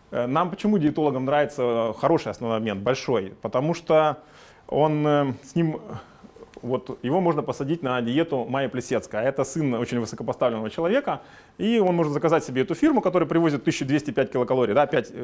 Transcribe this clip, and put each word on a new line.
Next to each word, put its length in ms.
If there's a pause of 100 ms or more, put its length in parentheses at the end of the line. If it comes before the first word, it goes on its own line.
(100)
Э, 160
нам 240
почему, 280
диетологам, 460
нравится 760
хороший 340
основной 260
обмен, 220
большой? 640
Потому 320
что 420 (520)
он, 380
э, 260 (120)
с 100
ним 260 (840)
вот 400
его 180
можно 220
посадить 400
на 200
диету 460
Майи 200
Плесецкой. 520
А 20
это 220
сын 300
очень 260
высокопоставленного 720
человека, 520 (360)
и 200
он 160
может 180
заказать 320
себе 180
эту 120
фирму, 260
которая 280
привозит 360
тысяча 200
двести 260
пять 200
килокалорий. 440
Да, 120
пять, 260 (120)